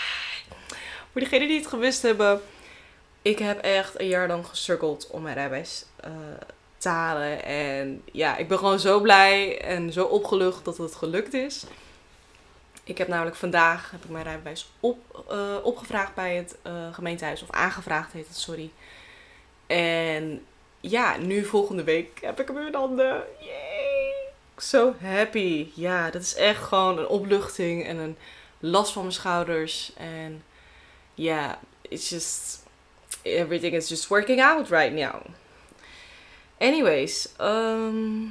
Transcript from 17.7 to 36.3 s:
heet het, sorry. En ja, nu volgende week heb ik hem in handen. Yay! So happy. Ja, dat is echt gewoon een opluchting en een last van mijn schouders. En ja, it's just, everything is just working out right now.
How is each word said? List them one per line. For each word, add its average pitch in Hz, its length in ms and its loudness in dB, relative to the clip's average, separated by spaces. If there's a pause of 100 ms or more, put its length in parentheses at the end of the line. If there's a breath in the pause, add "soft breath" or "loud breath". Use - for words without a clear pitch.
heet 160 160 -12
het, - 100 -14
sorry. 160 340 -10 (960 loud breath)
En 165 760 0 (340)
ja, 214 380 0
nu 196 280 0
volgende 202 380 0
week 165 380 0
heb - 180 -6
ik 269 80 -4
hem 294 200 -8
in 302 60 -6
handen. 262 500 0 (160)
Yay! 554 720 -4 (440)
So 247 440 4
happy. 190 720 0
Ja, 170 360 -2
dat 180 120 -8
is - 140 -4
echt 208 280 2
gewoon 185 340 2
een 156 100 -2
opluchting 196 800 0
en 165 120 -6
een 160 200 -8 (420 loud breath)
last 190 320 2
van 202 100 -6
mijn 185 120 -6
schouders. 170 840 -2
En 160 460 -12 (680 loud breath)
ja, 156 460 -2 (220)
it's - 280 -8
just, - 540 -6 (580)
everything 170 520 0
is 160 160 0
just 165 180 -4
working 226 360 6
out 302 260 6
right 156 240 6
now. 151 280 -4 (1400 loud breath)